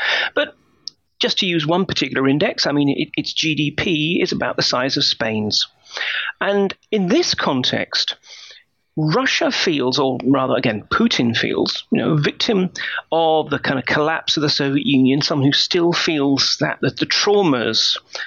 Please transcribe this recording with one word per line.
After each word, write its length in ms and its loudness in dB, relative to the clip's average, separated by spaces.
But 200 -2
just 200 0
to 80 0
use 200 0
one 200 2
particular 420 0
index, 380 0
I 60 0
mean, 180 2
it, 260 -2
its 160 -4
G 220 -2
D 160 -2
P 500 -2
is 120 -2
about 240 -4
the 60 -2
size 340 0
of 80 0
Spain's. 600 -2
And 320 0
in 180 0
this 260 2
context, 840 -2
Russia 560 0
feels, 480 0
or 260 0
rather, 300 2
again, 360 0
Putin 460 2
feels, 540 -2
you 80 0
know, 180 2
victim 540 0
of 380 2
the 100 -2
kind 200 -2
of 80 -6
collapse 500 0
of 60 0
the 80 2
Soviet 360 0
Union, 360 4
someone 240 2
who 60 4
still 400 2
feels 680 0
that, 220 -2
that 160 -2
the 80 -2
traumas 920 2